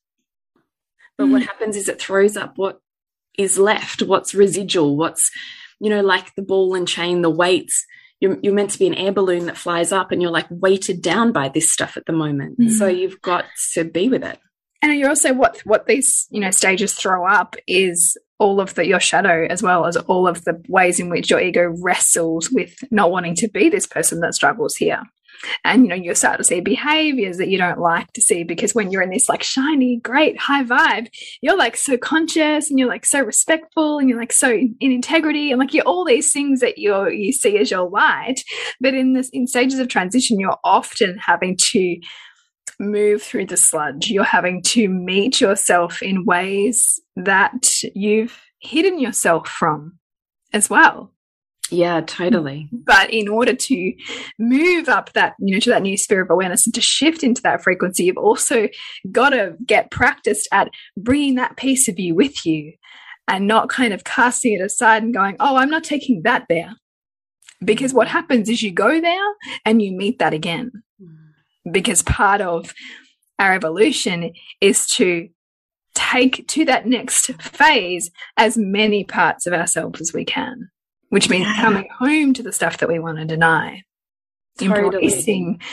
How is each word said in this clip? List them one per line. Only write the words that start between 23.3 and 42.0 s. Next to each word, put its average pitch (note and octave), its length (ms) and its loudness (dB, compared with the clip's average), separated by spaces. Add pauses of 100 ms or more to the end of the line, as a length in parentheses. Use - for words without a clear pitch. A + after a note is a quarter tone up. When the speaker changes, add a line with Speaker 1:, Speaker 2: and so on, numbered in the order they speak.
Speaker 2:
to A3 120 0
be G3+ 200 2
this G3 180 0
person E3 340 -2
that D#3+ 140 -2
struggles C#3+ 420 0
here. E3 260 -2 (600)
And, A3+ 200 6
you G#3 40 4
know, F3 60 -4
you'll F3 200 -6
start - 240 0
to - 60 -2
see F3 160 0
behaviors C4 800 0
that F3 100 -2
you F#3 100 0
don't F3+ 220 0
like E3+ 340 0
to - 80 0
see, F3 220 2
because F3 300 -4
when G#3 160 -2
you're F#3+ 120 0
in F#3 80 -2
this, - 180 0
like, - 140 0
shiny, C4 600 0
great, C#4+ 360 0
high C#4 260 0
vibe, A#3+ 440 0 (340)
you're, D#4+ 140 2
like, B3+ 200 0
so C4 200 -2
conscious D4+ 720 0
and C4+ 80 2
you're, B3+ 100 4
like, G3 180 -4
so C#4+ 160 2
respectful D#4 760 0
and C4 100 4
you're, A#3 100 2
like, A#3 140 -8
so C4 180 4
in, A3 300 0
in C4 120 2
integrity D4 580 0
and, B3 100 0
like, C4+ 140 -2
you're D4+ 100 2
all F4+ 200 0
these D4+ 280 2
things C#4 280 0
that A#3 180 -2
you're, G3+ 320 0
you G#3 220 -2
see G#3 260 2
as - 120 0
your F#3 180 -2
light. G#3+ 520 0 (400)
But C4 140 2
in C4 180 2
this, C4 180 0
in B3+ 160 -4
stages C4 320 0
of B3 100 -2
transition, G#3 520 0
you're F#3+ 240 -2
often G3 540 0
having F3+ 380 0 (160)
to F3+ 240 2 (840)